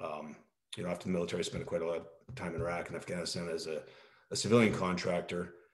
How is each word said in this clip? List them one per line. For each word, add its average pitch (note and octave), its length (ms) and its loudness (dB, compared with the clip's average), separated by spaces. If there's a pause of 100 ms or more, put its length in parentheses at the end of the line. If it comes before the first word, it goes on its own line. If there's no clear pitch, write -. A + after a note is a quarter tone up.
Um, D2+ 340 -6 (400)
you F2 80 -6
know, F2+ 60 -2
after F2+ 160 -2
the F#2 60 0
military, F2 280 0
I E2 40 0
spent E2+ 220 -4
quite E2+ 160 0
a E2 60 0
lot E2 100 0
of - 380 -12
time F2 200 -4
in E2 60 -2
Iraq E2+ 260 0
and E2 100 -6
Afghanistan F2 500 -4
as E2 200 -2
a, D2+ 160 -4 (480)
a - 40 -2
civilian G#2+ 380 8
contractor, F2+ 800 0 (200)